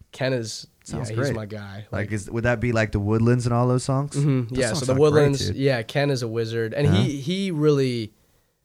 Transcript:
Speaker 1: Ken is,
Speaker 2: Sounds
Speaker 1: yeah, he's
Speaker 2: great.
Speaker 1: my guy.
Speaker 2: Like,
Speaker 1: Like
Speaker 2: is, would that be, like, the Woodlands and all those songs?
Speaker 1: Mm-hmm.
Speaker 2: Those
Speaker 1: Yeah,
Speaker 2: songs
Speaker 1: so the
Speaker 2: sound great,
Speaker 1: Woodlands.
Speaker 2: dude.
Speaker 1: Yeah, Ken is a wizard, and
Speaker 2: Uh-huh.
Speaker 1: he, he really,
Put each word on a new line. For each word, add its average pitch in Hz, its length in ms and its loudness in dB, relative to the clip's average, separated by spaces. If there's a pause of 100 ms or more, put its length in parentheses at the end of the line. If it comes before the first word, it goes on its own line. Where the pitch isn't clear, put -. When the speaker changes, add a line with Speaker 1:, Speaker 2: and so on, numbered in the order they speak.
(120)
Speaker 1:
Ken 131 200 -4
is, 117 360 -8 (160)
Speaker 2:
Sounds - 260 -8
Speaker 1:
yeah, 107 60 -6
he's 127 140 -2
Speaker 2:
great. - 40 -2
Speaker 1:
my 110 120 -8
guy. 101 320 -12 (120)
Speaker 2:
Like, 98 160 -4
Speaker 1:
Like 95 60 -6
Speaker 2:
is, 104 180 -6
would 113 140 -4
that 120 160 2
be, 120 100 0
like, 110 220 0
the 104 80 0
Woodlands 113 440 2
and 120 80 0
all 120 140 2
those 123 160 2
songs? 143 320 -2
Speaker 1:
Mm-hmm. 131 400 0
Speaker 2:
Those 127 40 -2
Speaker 1:
Yeah, 127 100 2
Speaker 2:
songs 110 100 -2
Speaker 1:
so - 60 -2
the - 20 -4
Speaker 2:
sound 131 120 2
great, 143 40 6
Speaker 1:
Woodlands. 147 460 4
Speaker 2:
dude. 98 80 -4
Speaker 1:
Yeah, 131 260 0
Ken 143 280 -2
is 127 120 -2
a 120 60 -4
wizard, 113 460 -2
and 143 120 2
Speaker 2:
Uh-huh. 147 160 4
Speaker 1:
he, 139 180 -2
he 185 300 -4
really, 139 640 0 (520)